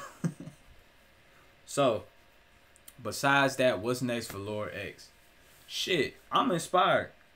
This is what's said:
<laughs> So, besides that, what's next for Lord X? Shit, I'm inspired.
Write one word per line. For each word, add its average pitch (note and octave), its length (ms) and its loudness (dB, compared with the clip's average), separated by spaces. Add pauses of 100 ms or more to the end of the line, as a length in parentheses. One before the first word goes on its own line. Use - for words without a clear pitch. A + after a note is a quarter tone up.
(240)
<laughs> E3 60 0 (1400)
So, B2 380 2 (1000)
besides C3+ 540 2
that, B2 240 2
what's B2 240 -2
next A#2+ 240 -2
for G2+ 100 -10
Lord G#2 380 -6
X? F#2+ 320 -12 (580)
Shit, - 520 -2 (140)
I'm A#3 200 2
inspired. E3+ 580 2 (260)